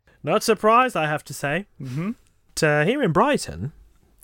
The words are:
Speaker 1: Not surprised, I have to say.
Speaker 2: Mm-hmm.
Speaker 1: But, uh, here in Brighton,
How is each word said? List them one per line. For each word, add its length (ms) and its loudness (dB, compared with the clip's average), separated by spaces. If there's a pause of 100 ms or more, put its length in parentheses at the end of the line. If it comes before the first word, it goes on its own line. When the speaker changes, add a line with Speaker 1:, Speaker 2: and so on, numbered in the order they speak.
(240)
Speaker 1:
Not 200 0
surprised, 520 2
I 120 -2
have 180 -4
to 80 -14
say. 320 -4 (140)
Speaker 2:
Mm-hmm. 320 -6 (440)
Speaker 1:
But, 80 -2
uh, 220 4
here 180 0
in 80 2
Brighton, 600 0 (500)